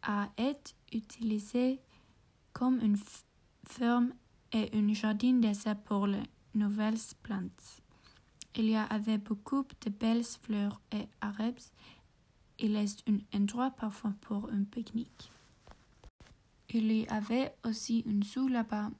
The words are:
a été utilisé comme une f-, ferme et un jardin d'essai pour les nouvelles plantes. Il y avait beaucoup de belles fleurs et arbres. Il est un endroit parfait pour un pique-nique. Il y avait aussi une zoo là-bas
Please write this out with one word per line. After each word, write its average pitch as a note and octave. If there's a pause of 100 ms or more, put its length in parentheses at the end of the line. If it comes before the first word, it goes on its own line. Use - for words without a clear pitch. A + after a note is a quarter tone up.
a G3+
été C#4 (180)
utilisé A#3 (720)
comme B3+
une G#3
f-, - (420)
ferme A#3+ (380)
et A3
un G#3+
jardin G#3+
d'essai G#3+ (100)
pour G3+
les G3+ (300)
nouvelles G#3+ (240)
plantes. F#3 (760)
Il A3+
y A3
avait G#3+
beaucoup A3 (200)
de A3
belles A3+
fleurs G3+ (100)
et G#3+ (140)
arbres. G#3+ (960)
Il G#3
est G#3
un G#3 (160)
endroit A3+
parfait A3 (120)
pour G#3
un G3+
pique-nique. - (1400)
Il A3
y A3
avait A3+ (100)
aussi A3+
une G3+
zoo C4
là-bas A3 (100)